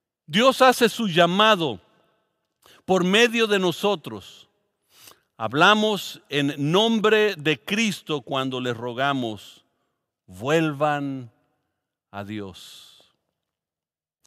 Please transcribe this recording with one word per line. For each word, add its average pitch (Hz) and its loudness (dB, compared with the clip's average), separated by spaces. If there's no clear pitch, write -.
Dios 240 2
hace 247 6
su 220 -4
llamado 170 2
por 185 2
medio 226 4
de 202 2
nosotros. 170 -4
Hablamos 185 0
en 143 -4
nombre 214 2
de 151 -2
Cristo 196 -6
cuando 131 -6
les 123 -4
rogamos, 123 -6
vuelvan 139 -4
a 101 -12
Dios. - -16